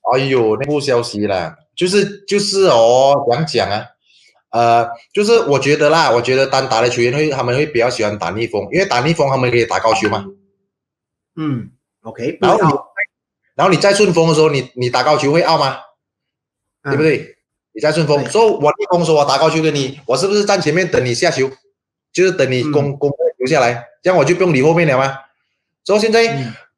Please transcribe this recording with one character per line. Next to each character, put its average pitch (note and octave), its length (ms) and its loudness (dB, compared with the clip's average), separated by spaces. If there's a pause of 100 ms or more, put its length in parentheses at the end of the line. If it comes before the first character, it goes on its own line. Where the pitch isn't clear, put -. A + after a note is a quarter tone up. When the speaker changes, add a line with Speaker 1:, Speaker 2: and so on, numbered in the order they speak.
(140)
Speaker 1:
哎 C3+ 60 0
呦， A#2+ 360 0
内 - 100 -6
部 D3 140 -2
消 B2 220 -2
息 G#2 240 -6
啦， F2+ 300 -4 (180)
就 F3+ 140 -2
是， - 400 -2
就 G3+ 100 -2
是 G3 280 0
哦， B2+ 460 4 (160)
怎 A#2+ 80 0
样 D#3+ 80 -2
讲 G2+ 240 -4
啊？ G#2 160 -6 (680)
呃， A#2 360 2 (280)
就 G#3 100 0
是 A3+ 80 2 (160)
我 C#3 100 2
觉 C#3+ 180 2
得 D3 120 2
啦， D#3 220 2
我 A#2 100 2
觉 B2+ 160 -2
得 C3+ 100 2
单 C3+ 220 -2
打 A2+ 140 0
的 B2 60 2
球 A#2+ 120 -4
员 A#2+ 120 2
会， D3+ 180 -2
他 C3 120 -4
们 B2 140 -2
会 D3+ 80 0
比 C3 140 -4
较 A#2+ 100 2
喜 A2+ 160 -4
欢 G#2 140 -4
打 E2+ 120 -4
逆 A2 160 -6
风， G#2 240 -6
因 D#3+ 80 -2
为 G3 60 0
打 B2 160 0
逆 D#3 140 -2
风 D3+ 140 0
他 C3+ 80 -2
们 B2+ 140 0
可 A#2+ 60 0
以 A2+ 80 2
打 F#2+ 160 -4
高 A2 140 2
球 G#2+ 160 -2
嘛。 G#2 160 -6 (1120)
Speaker 2:
嗯， C3 340 -6 (320)
OK， A2+ 380 -10
Speaker 1:
然 F#3+ 100 2
后 G#3+ 80 4
你， G3+ 40 0
Speaker 2:
不 D#3+ 60 2
知 C#3+ 80 2
道。 - 100 -10 (680)
Speaker 1:
然 D#3 100 2
后 F#3+ 60 4
你 D#3+ 60 2
在 G3 160 4
顺 G3+ 180 2
风 E3 160 2
的 D#3 60 2
时 D#3 60 2
候， D#3 100 4
你， C3+ 240 -4
你 B2 160 -4
打 B2+ 120 0
高 D3 140 2
球 C#3 160 0
会 E3 100 2
out D#3 160 2
吗？ C3+ 200 -2 (1040)
Speaker 2:
嗯。 C#3 100 -8
Speaker 1:
对 C#3+ 40 0
不 D3+ 60 0
对？ C#3 320 0 (380)
你 A2 80 -14
在 D3 100 2
顺 D#3+ 160 0
风， C#3+ 160 2
Speaker 2:
对。 - 80 -6
Speaker 1:
所 A3+ 140 4
以 - 0 -
我 D3+ 340 2
逆 G#4 120 -4
风 F3 100 2
的 D#3+ 60 0
时 D#3+ 40 -2
候， D#3 60 4
我 C#3+ 80 4
打 C3+ 140 0
高 D#3 100 2
球 D#3 140 0
给 D#3 80 2
你， C#3 360 -6
我 B2+ 100 0
是 G3 100 -2
不 G3 80 0
是 G#3 100 2
站 G3+ 160 0
前 - 120 -2
面 F3+ 140 0
等 C#3 180 0
你 A#2+ 100 -2
下 E3+ 160 0
球？ C3+ 200 -2 (600)
就 F3 120 0
是 F#3 60 2
等 C3 220 -2
你 B2+ 180 0
攻， C#3+ 200 0
Speaker 2:
嗯。 C#3 80 -10
Speaker 1:
攻 C#3+ 120 -2 (280)
留 B2+ 80 -4
下 C#3+ 120 0
来， A#2+ 280 -2 (160)
这 F3 80 0
样 F#3 60 2
我 D3+ 60 4
就 D#3 120 2
不 E3+ 80 -2
用 F3+ 100 2
理 C3 100 2
后 D#3+ 120 4
面 E3+ 120 2
了 B2+ 120 2
嘛。 C3+ 180 -2 (680)
所 G3+ 140 0
以 - 20 2
现 A3 140 0
在 A3+ 120 2
Speaker 2:
嗯。 C3 280 -6 (260)